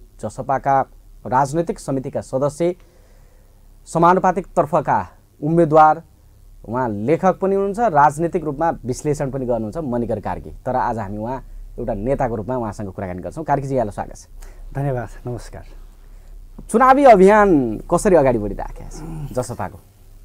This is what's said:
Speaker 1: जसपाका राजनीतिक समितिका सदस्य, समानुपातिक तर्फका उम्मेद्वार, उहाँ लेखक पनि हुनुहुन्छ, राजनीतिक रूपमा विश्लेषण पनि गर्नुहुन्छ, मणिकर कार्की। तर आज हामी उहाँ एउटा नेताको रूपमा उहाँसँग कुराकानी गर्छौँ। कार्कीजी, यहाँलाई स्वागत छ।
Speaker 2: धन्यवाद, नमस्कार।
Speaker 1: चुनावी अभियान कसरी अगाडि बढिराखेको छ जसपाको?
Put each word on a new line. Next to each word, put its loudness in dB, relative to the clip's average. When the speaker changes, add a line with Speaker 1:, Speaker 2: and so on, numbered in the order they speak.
Speaker 1:
जसपाका -2
राजनीतिक 0
समितिका -6
सदस्य, -2
समानुपातिक 2
तर्फका 0
उम्मेद्वार, 4
उहाँ -2
लेखक 0
पनि 0
हुनुहुन्छ, -2
राजनीतिक 2
रूपमा -2
विश्लेषण -4
पनि -6
गर्नुहुन्छ, -4
मणिकर -4
कार्की। -8
तर -8
आज -2
हामी -8
उहाँ -8
एउटा -4
नेताको -2
रूपमा -6
उहाँसँग -8
कुराकानी -8
गर्छौँ। -10
कार्कीजी, -2
यहाँलाई -2
स्वागत -10
छ। -20
Speaker 2:
धन्यवाद, -4
नमस्कार। -12
Speaker 1:
चुनावी 6
अभियान 8
कसरी 4
अगाडि 4
बढिराखेको -8
छ -12
जसपाको? -8